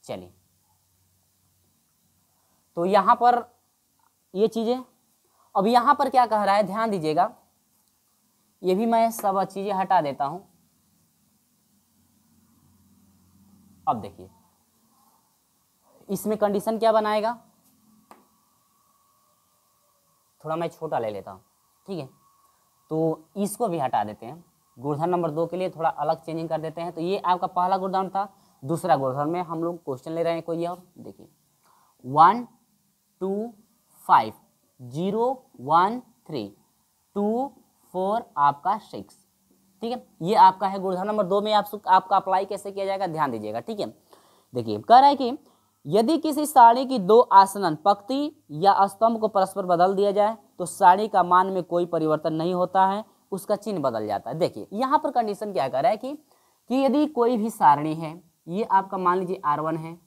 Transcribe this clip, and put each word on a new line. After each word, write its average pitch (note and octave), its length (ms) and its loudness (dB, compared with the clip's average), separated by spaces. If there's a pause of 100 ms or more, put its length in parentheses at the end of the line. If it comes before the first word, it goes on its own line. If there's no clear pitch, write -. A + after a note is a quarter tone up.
चलिए, F#2 280 -14 (2500)
तो E3+ 80 0
यहाँ G3+ 300 4
पर A#3+ 280 2 (880)
ये G3+ 140 0
चीज़ें, A#3 360 -4 (720)
अब G3+ 120 2
यहाँ B3 280 4
पर C4+ 140 0
क्या B3+ 160 4
कह G#3+ 180 0
रहा G3 120 2
है, G#3 80 2
ध्यान G#3+ 260 -4
दीजिएगा, E3+ 400 0 (1300)
ये F#3 140 0
भी A3 100 0
मैं A3+ 260 2
सब G3 320 -2
चीज़ें G3 300 -6
हटा F#3 280 2
देता C#3 240 -4
हूँ। E3 140 -8 (3500)
अब C3 140 -2
देखिए, F#2 280 -18 (1800)
इसमें G#3 280 -6
कंडीशन G#3 400 -2
क्या A3 140 2
बनाएगा, G#3+ 460 -2 (3000)
थोड़ा D#3 140 -6
मैं E3+ 140 -6
छोटा D#3 300 -8
ले A2 120 -6
लेता G2 200 -12
हूँ, F#2+ 100 -20 (460)
ठीक F#3+ 120 -10
है, C3 100 -14 (840)
तो D#3+ 460 -2
इसको G#3 300 -4
भी E3+ 120 -4
हटा B2 240 -2
देते G#2+ 220 -10
हैं। D#3 180 -16 (340)
गुणधर्म C#3+ 320 -4
नंबर F3 220 -2
दो D#3+ 140 -2
के F3 120 -8
लिए F#3 120 -4
थोड़ा D#3 200 -4
अलग D#3 320 -4
चेंजिंग E3 280 -8
कर D#3 120 -4
देते D#3+ 200 -10
हैं। E3+ 120 -8
तो E3 80 -8
ये F#3 160 -2
आपका F3+ 300 -2
पहला F3+ 300 0
गुणधर्म F#3+ 320 -2
था, G3 180 -4 (360)
दूसरा D#3+ 320 0
गुणधर्म C#3 340 -2
में F3 120 -4
हम E3 220 -8
लोग E3+ 140 -6
क्वेश्चन C#3 340 -10
ले E3 120 -4
रहे E3 100 0
हैं E3 100 -6
कोई E3+ 220 -6
और। F3+ 160 -10 (160)
देखिए, - 300 -20 (800)
वन F3 400 4 (760)
टू G3+ 320 -6 (520)
फ़ाइव A#2 280 2 (460)
ज़ीरो F3+ 460 -4 (360)
वन F3 380 2 (280)
थ्री B2+ 180 -8 (720)
टू A3+ 360 -2 (420)
फ़ोर G3 300 -2 (140)
आपका C#3+ 400 0
सिक्स, - 400 -16 (640)
ठीक A#3 100 -6
है। B3 120 -8 (180)
ये F#3+ 140 0
आपका - 320 6
है G3 120 -4
गुणधर्म F#3 280 -4
नंबर G#3+ 160 0
दो G3 180 0
में G#3+ 120 -2
आप, G#3 160 0 (180)
आपका F#3 280 4
अप्लाई F#3+ 300 0
कैसे G3 260 -10
किया G3 140 -6
जाएगा, F#3+ 220 -4
ध्यान D3+ 240 -2
दीजिएगा, G#2+ 280 -8
ठीक G#3 200 -10
है। A#2 140 -6 (600)
देखिए, A2+ 260 -4
कह A#3+ 200 6
रहा C#4+ 100 8
है C#4+ 60 2
कि C4 220 -6 (480)
यदि A3 320 2
किसी D4+ 280 -2
सारणी B3+ 400 6
की B3+ 140 -2
दो G3+ 220 6
आसन्न F#3+ 540 4
पंक्ति C4 800 -2
या F#3+ 340 4
स्तंभ A3+ 340 0
को A3 60 -2
परस्पर F#3+ 380 -2
बदल F3+ 300 2
दिया G3+ 160 0
जाए, G#3 260 0 (220)
तो F3+ 60 -4
सारणी F#3+ 420 4
का F#3+ 160 0
मान F3+ 240 4
में F#3+ 160 -4
कोई F3 220 -2
परिवर्तन D#3 480 -2
नहीं D#3+ 200 -2
होता F3+ 340 2
है, G3+ 160 -4 (280)
उसका G3+ 240 -4
चिन्ह G3 240 -8
बदल A2+ 280 -2
जाता G2+ 220 -6
है। D3 80 -8
देखिए, A#2+ 360 -4
यहाँ C4 260 0
पर D#4 120 -4
कंडीशन G#3+ 420 -4
क्या C#3+ 160 -2
कह C3 100 -4
रहा E3 120 2
है G#3+ 60 -4
कि, C4 160 -10
कि - 600 -12
यदि C#4 300 2
कोई B3 320 0
भी A3 120 -2
सारणी D3+ 440 2
है, D#3+ 280 -10 (260)
ये F#3 160 -4
आपका F#3+ 340 0
मान F3+ 200 2
लीजिए F#3 280 -6
आर D3 140 0
वन D#3+ 180 -4
है E3 280 -12